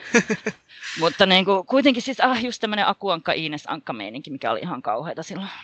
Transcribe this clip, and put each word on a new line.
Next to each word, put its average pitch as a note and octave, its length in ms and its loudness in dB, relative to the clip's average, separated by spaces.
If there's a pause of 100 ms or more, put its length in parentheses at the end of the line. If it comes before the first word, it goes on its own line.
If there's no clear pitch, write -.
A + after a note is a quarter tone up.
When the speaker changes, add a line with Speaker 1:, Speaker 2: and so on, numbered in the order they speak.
(140)
Speaker 1:
<laughs> - 840 -2
Speaker 2:
Mutta, E3 260 4
niinku, F#3+ 380 4
kuitenkin B3+ 400 4
siis, C4+ 160 -6
ah, A#3+ 240 4
just B3 180 -6
tämmönen G#3+ 260 0
Akuankka, F3+ 460 -2
Iines D3+ 340 -4
Ankka-meininki, C3 640 -8
mikä C3 200 -2
oli A2+ 80 -2
ihan D3 220 -6
kauheata C#3+ 420 -4
silloin F#3+ 260 -10 (140)